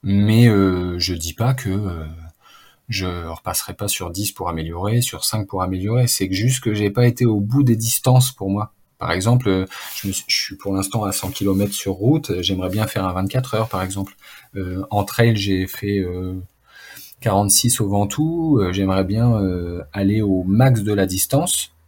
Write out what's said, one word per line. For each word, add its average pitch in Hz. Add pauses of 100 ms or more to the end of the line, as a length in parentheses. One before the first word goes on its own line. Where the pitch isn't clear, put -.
Mais, 104
euh, 92
je 87
dis 82
pas 127
que, 123
euh, 95 (840)
je 90
repasserai 82
pas 104
sur 90
dix 95
pour 87
améliorer, 85
sur -
cinq 107
pour 95
améliorer. 98
C'est 95
que 95
juste 117
que 107
j'ai 104
pas 120
été 120
au 107
bout 117
des 123
distances 127
pour 98
moi. 104 (240)
Par -
exemple, 110
euh, 95 (340)
je 98
me 98
suis, -
je -
suis 95
pour 98
l'instant 95
à 98
cent 95
kilomètres 98
sur -
route. 127 (100)
J'aimerais 90
bien 107
faire 95
un 92
vingt-quatre 98
heures, 110
par 92
exemple. 95 (400)
Euh, 95
en 101
trail, 117
j'ai 95
fait, 101
euh, 92 (840)
quarante-six 104
au 107
Ventoux. 151
Euh, 90
j'aimerais 95
bien, 110
euh, 90 (100)
aller 101
au 95
max 113
de 104
la 101
distance. 139 (120)